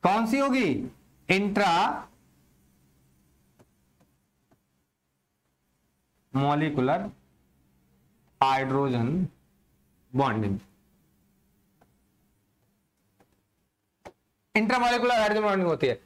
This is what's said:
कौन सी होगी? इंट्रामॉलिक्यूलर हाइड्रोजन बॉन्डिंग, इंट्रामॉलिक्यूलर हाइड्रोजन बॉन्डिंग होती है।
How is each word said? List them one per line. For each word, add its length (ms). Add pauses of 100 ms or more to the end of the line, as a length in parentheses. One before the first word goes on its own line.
कौन 240
सी 120
होगी? 520 (380)
इंट्रामॉलिक्यूलर - (1300)
हाइड्रोजन 840 (880)
बॉन्डिंग, 460 (4000)
इंट्रामॉलिक्यूलर 600
हाइड्रोजन 280
बॉन्डिंग 260
होती 180
है। 200